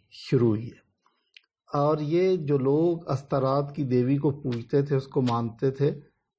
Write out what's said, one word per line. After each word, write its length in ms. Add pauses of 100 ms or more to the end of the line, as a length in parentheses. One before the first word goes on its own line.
(100)
شروع 380
ہوئی 180
ہے، 100 (960)
اور 280
یہ 360
جو 220
لوگ 500
استرات 680
کی 80
دیوی 320
کو 140
پوجتے 520
تھے، 140
اس 100
کو 160
مانتے 480
تھے، 300 (380)